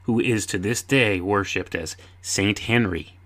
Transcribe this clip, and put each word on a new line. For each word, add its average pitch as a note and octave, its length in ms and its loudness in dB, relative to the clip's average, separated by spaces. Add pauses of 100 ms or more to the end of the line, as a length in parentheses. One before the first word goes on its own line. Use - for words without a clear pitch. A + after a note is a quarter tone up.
who A#2 140 2
is A2+ 280 0
to G#2+ 100 -4
this G2+ 240 -2
day G#2+ 400 2
worshipped F#2+ 540 -2
as E2 200 -8 (280)
Saint G2+ 340 0
Henry G2 560 0 (120)